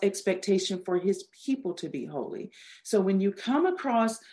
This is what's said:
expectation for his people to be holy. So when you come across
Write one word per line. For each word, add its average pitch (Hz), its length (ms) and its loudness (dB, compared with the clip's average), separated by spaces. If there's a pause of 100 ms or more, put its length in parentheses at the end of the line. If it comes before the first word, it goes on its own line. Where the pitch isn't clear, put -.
expectation 190 800 0
for 180 140 0
his 190 260 0 (200)
people 262 300 -2
to - 140 -8
be 135 160 -6
holy. 147 460 -8 (320)
So 208 180 2
when 190 180 4
you 196 120 4
come 285 340 0
across 233 540 2 (140)